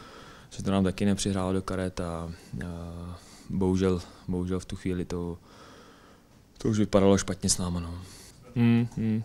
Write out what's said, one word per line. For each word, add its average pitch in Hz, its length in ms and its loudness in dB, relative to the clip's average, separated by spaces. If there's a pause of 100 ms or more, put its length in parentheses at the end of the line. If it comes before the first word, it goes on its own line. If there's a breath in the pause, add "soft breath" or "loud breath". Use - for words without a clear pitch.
(500 loud breath)
že - 120 -12
to 98 80 -2
nám 98 140 4
taky 92 200 0
nepřihrálo 98 480 2
do 95 100 0
karet 92 380 -4
a, 85 320 -6 (340 loud breath)
a 85 520 -10 (320 loud breath)
bohužel, 92 520 4 (260 loud breath)
bohužel 90 320 -2
v - 40 -8
tu - 120 -10
chvíli 90 280 -2
to, 87 340 -6 (1200 loud breath)
to - 100 -2
už 107 100 2
vypadalo 98 400 6
špatně 95 320 -2
s - 80 0
náma, 87 220 -4
no. 85 200 -8 (560 loud breath)
Hmm, 117 400 4
hmm, 110 280 0